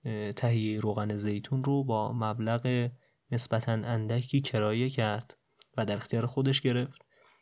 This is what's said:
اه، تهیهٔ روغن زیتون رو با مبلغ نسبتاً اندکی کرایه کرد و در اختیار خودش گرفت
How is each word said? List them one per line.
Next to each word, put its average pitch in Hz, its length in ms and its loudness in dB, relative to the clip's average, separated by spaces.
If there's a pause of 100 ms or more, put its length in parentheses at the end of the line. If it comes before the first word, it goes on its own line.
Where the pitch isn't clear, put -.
اه، 107 260 -2
تهیهٔ 110 480 2
روغن 104 380 0
زیتون 104 460 -2
رو 139 200 2
با 110 300 0
مبلغ 120 760 0 (420)
نسبتاً 117 400 0
اندکی 117 680 0
کرایه 113 480 0
کرد 110 480 -2 (400)
و 110 80 0
در 104 100 -2
اختیار 117 300 -2
خودش 135 360 2
گرفت 123 400 0 (400)